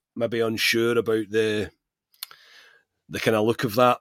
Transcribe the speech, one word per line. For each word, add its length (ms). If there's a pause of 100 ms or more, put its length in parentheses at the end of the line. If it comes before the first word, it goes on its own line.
(160)
maybe 240
unsure 580
about 320
the, 400 (1400)
the 120
kind 160
of 100
look 160
of 140
that 240